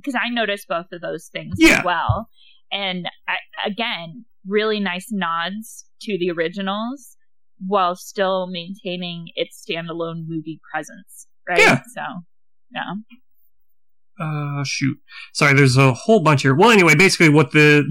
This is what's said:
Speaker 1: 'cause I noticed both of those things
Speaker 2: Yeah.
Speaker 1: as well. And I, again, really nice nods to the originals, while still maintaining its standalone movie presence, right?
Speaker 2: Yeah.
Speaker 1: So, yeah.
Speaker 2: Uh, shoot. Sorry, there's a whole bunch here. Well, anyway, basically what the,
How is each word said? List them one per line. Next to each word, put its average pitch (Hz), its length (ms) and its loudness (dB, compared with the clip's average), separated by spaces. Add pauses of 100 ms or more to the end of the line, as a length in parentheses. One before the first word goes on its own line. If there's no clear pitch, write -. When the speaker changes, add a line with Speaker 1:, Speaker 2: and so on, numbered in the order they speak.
Speaker 1:
'cause 269 160 -6
I 226 80 -4
noticed 214 400 -4
both 175 240 -6
of 170 80 -14
those 165 320 -10
things 160 260 -12
Speaker 2:
Yeah. 330 200 4
Speaker 1:
as - 60 -4
well. 175 440 -4 (440)
And 185 340 -6 (220)
I, 180 80 -4 (280)
again, 196 600 -8 (200)
really 214 360 -2
nice 185 320 -6
nods 180 720 -6 (160)
to 202 160 -6
the 175 140 -2
originals, 196 800 -8 (520)
while 185 320 -2
still 185 540 -4
maintaining 175 840 -10
its - 340 -10
standalone 165 580 -8
movie 160 340 -10 (120)
presence, - 540 -14 (220)
right? 349 100 -2
Speaker 2:
Yeah. 440 240 2 (120)
Speaker 1:
So, 151 80 -12 (720)
yeah. - 180 -8 (1300)
Speaker 2:
Uh, 147 460 -6
shoot. 139 320 -4 (380)
Sorry, 143 200 2
there's 135 220 6
a 135 160 6
whole 214 300 2
bunch 147 200 4
here. 135 120 4
Well, 202 160 6
anyway, 175 240 6
basically 175 340 6
what 147 240 4
the, 147 380 6